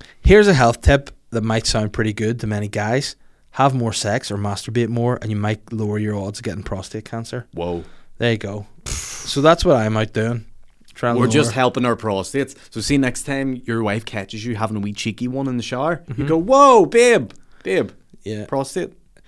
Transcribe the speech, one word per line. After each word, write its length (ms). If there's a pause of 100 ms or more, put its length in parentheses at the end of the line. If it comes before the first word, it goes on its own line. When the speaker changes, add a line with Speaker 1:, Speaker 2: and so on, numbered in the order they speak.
(220)
Speaker 1:
Here's 280
a 60
health 280
tip 280 (200)
that 120
might 240
sound 260
pretty 200
good 280
to 60
many 220
guys. 480 (360)
Have 220
more 200
sex 360
or 60
masturbate 520
more, 340
and 80
you 60
might 360
lower 260
your 160
odds 240
of 60
getting 180
prostate 440
cancer. 480
Speaker 2:
Whoa. 280 (360)
Speaker 1:
There 140
you 60
go. 280 (180)
So 560
that's 240
what 120
I'm 200
out 160
doing. 320 (500)
Trying 220
to 40
Speaker 2:
We're 60
just 240
Speaker 1:
lower 40
Speaker 2:
helping 320
our 100
prostates. 580 (160)
So 100
see, 180
next 260
time 400
your 180
wife 220
catches 400
you 120
having 200
a 40
wee 120
cheeky 360
one 200
in 80
the 60
shower, 460
you 60
Speaker 1:
Mm-hmm. 120
Speaker 2:
go, 120
"Whoa, 480
babe, 460 (320)
babe, 260 (320)
Speaker 1:
Yeah. 240
Speaker 2:
prostate." 460 (360)